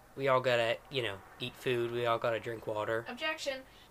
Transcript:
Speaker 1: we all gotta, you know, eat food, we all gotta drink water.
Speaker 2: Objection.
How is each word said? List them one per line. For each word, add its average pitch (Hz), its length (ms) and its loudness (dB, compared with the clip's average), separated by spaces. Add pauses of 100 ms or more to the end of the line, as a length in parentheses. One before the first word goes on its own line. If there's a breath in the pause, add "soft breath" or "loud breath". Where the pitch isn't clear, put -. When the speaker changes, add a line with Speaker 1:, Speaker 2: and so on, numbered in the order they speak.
(180)
Speaker 1:
we 135 100 0
all 127 140 6
gotta, 117 360 4 (120)
you 135 120 -2
know, 104 140 -2 (240)
eat 123 160 -6
food, 120 380 0
we 120 120 -2
all 117 140 4
gotta 113 220 0
drink 113 260 -8
water. 110 400 -2
Speaker 2:
Objection. 277 540 -6 (300 loud breath)